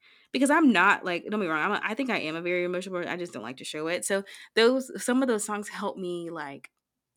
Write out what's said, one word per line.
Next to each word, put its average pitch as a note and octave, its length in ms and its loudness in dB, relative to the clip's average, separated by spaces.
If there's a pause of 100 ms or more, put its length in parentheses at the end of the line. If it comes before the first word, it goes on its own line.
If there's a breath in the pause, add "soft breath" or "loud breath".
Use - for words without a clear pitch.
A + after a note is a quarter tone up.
(320 loud breath)
because B3+ 180 4
I'm D4+ 220 8
not, F#3 320 4
like, F3 260 -4
don't G#3+ 100 -2
be F#3+ 60 0
wrong, D#3 160 0
I'm G3 100 0
a, - 120 0
I G#3 100 -4
think C4 160 -2
I F#3+ 100 0
am D#3 160 -4
a E3+ 60 -6
very F3 220 0
emotional F3+ 320 -4
person. F3 160 -4
I F3 40 -4
just F3 160 -10
don't A#2+ 100 -10
like B2+ 160 -10
to E3 60 -14
show D#3 240 -6
it. F3 160 -4
So G3 200 -2 (300 loud breath)
those, B3 360 4 (140)
some B3+ 180 2
of C4 60 2
those G#3+ 160 0
songs G#3 240 -6
help G3 280 -6
me, F3 340 -8
like, C#3+ 400 -12 (460)